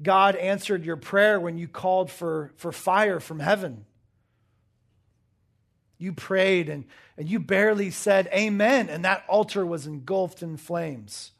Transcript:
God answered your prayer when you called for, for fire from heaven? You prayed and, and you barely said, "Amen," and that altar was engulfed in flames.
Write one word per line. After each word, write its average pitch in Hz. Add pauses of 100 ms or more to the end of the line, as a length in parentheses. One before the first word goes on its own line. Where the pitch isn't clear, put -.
God 190
answered 190
your 165
prayer 202
when 170
you 170
called 185
for, 160
for 170
fire 190
from 160
heaven? 147 (2000)
You 180
prayed 185
and, 147 (320)
and 151
you 220
barely 202
said, 196
"Amen," 214
and 165
that 190
altar 202
was 165
engulfed 170
in 160
flames. 147